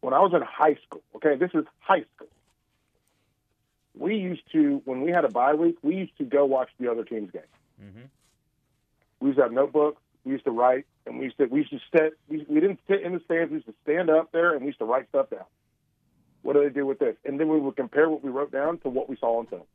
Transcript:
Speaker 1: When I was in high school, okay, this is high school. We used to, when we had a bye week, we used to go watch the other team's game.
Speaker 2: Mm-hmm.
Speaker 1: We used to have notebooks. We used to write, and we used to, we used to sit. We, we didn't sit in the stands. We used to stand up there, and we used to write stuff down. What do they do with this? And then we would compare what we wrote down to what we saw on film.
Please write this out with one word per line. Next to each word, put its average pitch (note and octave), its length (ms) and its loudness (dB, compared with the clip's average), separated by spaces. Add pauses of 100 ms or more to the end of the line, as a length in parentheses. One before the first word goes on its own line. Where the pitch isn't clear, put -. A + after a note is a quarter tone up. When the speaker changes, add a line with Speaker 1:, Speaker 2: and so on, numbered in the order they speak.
Speaker 1:
When B2+ 140 -4
I C#3+ 40 4
was F3+ 160 4
in D3+ 80 4
high D3+ 340 2 (100)
school, - 160 -18 (140)
okay, D3 200 0
this F3 180 -2
is D3+ 100 0 (140)
high - 260 0 (120)
school. - 120 -20 (1700)
We G3+ 200 -4
used F#3 260 -6 (100)
to, C#3+ 320 2
when C3 180 -6
we D#3+ 100 -2
had E3+ 120 2
a C3 60 2
bye B2 240 2
week, E3+ 280 2
we D3+ 120 0
used F#3+ 240 -6
to D3 60 -4
go C#3 200 2
watch C3 240 0 (120)
the B2+ 100 -2
other A2+ 140 -4
team's G#2+ 260 -8
game. F2 120 -14 (400)
Speaker 2:
Mm-hmm. G2+ 240 -20 (1120)
Speaker 1:
We C3+ 80 0
used C3+ 100 0
to C#3 60 6
have A#2 80 -2
notebooks. D3 480 0 (240)
We C3 80 -4
used C3+ 140 -6
to C#3+ 40 0
write, B2+ 360 2 (200)
and A#2+ 120 -12
we C3+ 80 -6
used B2 120 -10
to, C#3 80 2
we B2+ 140 0
used C#3 100 -4
to C#3 80 -10 (140)
sit. D#3 220 2 (140)
We, D3+ 200 -6
we D3+ 120 2
didn't F#3+ 280 0
sit G3 140 0
in F3 120 -6
the E3+ 100 -4
stands. E3 280 -2
We D#3 60 -6
used - 100 -12
to - 60 -20 (100)
stand E3 260 0
up D#3+ 220 2
there, E3+ 200 2
and C#3 100 -2
we C3+ 40 -6
used C#3+ 140 -8
to A#2 40 -4
write B2 260 -2
stuff C3+ 200 0
down. - 140 -12 (960)
What C#3 120 -2
do C#3+ 100 6
they C#3+ 60 0
do C#3 140 -2
with C3+ 140 -4
this? B2 160 0 (100)
And C#3 140 -6
then D#3 100 0
we D#3 120 2
would C#3 160 -6
compare C#3+ 340 2
what C#3 140 -6
we C#3 60 -6
wrote C#3 200 -4
down D3+ 280 -4
to C#3+ 100 -6
what B2+ 200 -4
we C3+ 80 -8
saw A#2 220 -2
on A#2 80 -6
film. F2+ 160 -14 (120)